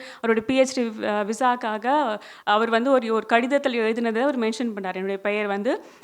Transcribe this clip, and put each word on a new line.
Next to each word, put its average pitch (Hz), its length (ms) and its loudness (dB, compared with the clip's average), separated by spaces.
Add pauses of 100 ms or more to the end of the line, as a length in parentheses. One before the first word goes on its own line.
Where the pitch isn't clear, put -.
(220)
அவருடைய 226 240 2
பி 262 140 2
ஹெச் 262 160 2
டி, 220 300 -2
அ, 208 180 0
விசாக்காக 240 960 0 (260)
அவர் 220 260 2
வந்து 233 220 2
ஒரு, 226 220 2
ஒரு 214 120 0
கடிதத்தில் 254 480 2
எழுதினதை 226 480 0
அவர் 277 180 0
மென்ஷன் 220 360 -2
பண்ணார். 190 180 -6
"என்னுடைய 196 280 -4
பெயர் 208 260 -2
வந்து, 202 360 -2 (200)